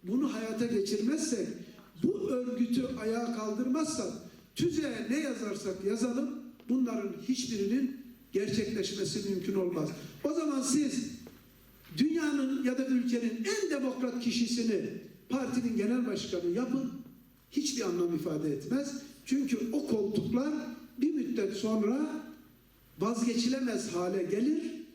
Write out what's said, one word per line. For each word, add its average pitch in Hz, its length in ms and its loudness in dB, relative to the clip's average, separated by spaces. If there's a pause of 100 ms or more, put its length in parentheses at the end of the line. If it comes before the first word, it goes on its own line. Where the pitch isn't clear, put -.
bunu 208 320 0
hayata 226 320 -2
geçirmezsek, 220 800 2 (560)
bu 392 280 2
örgütü 247 560 0 (140)
ayağa 226 360 0
kaldırmazsak, 240 760 0 (420)
tüzüğe 294 560 0
ne 285 100 2
yazarsak 208 680 -4
yazalım, 240 440 0 (380)
bunların 226 440 2 (160)
hiçbirinin 233 680 0 (360)
gerçekleşmesi 202 1000 0
mümkün 190 240 0
olmaz. 175 340 0 (360)
O 294 100 2
zaman 294 280 0
siz 269 420 2 (920)
dünyanın 277 680 2
ya 254 140 2
da 262 80 0
ülkenin 240 580 2
en 381 260 0
demokrat 254 500 0
kişisini 226 600 2 (480)
partinin 240 480 0
genel 233 300 2
başkanı 185 400 -2
yapın, 247 460 0 (580)
hiçbir 247 320 0
anlam 175 320 2
ifade 151 380 0
etmez. 277 400 0 (320)
Çünkü 262 340 2 (140)
o 294 140 0
koltuklar 233 680 2 (440)
bir 311 160 2
müddet 233 420 0
sonra 220 680 0 (720)
vazgeçilemez 240 920 0
hale 180 340 0
gelir. 254 400 2 (320)